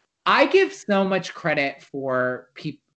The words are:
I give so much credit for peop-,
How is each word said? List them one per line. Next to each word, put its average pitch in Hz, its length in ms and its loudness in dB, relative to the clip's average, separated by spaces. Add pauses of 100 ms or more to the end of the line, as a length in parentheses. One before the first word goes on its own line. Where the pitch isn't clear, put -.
(260)
I 233 220 4
give 381 260 2
so 196 300 0
much 190 320 -2
credit 147 480 -2
for 127 720 -4
peop-, - 260 -12 (180)